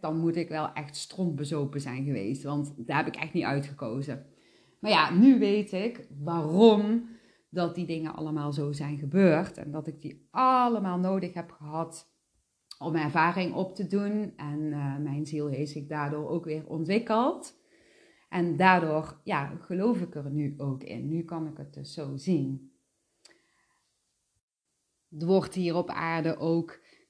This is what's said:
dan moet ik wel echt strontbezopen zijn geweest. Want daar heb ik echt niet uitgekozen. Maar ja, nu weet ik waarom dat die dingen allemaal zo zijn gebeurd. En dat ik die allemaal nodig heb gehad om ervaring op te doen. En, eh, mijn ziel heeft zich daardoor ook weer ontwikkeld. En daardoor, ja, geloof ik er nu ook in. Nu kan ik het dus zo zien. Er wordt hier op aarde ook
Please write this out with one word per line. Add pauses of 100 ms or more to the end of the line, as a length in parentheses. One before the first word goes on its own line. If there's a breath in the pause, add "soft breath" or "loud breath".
dan
moet
ik
wel
echt
strontbezopen
zijn
geweest.
Want
daar
heb
ik
echt
niet
uitgekozen. (540 soft breath)
Maar
ja,
nu
weet
ik (100)
waarom (420 loud breath)
dat
die
dingen
allemaal
zo
zijn
gebeurd.
En
dat
ik
die
allemaal
nodig
heb
gehad (680)
om
ervaring
op
te
doen.
En,
eh,
mijn
ziel
heeft
zich
daardoor
ook
weer
ontwikkeld. (680 soft breath)
En
daardoor,
ja,
geloof
ik
er
nu
ook
in.
Nu
kan
ik
het
dus
zo
zien. (2500 soft breath)
Er
wordt
hier
op
aarde
ook (280 soft breath)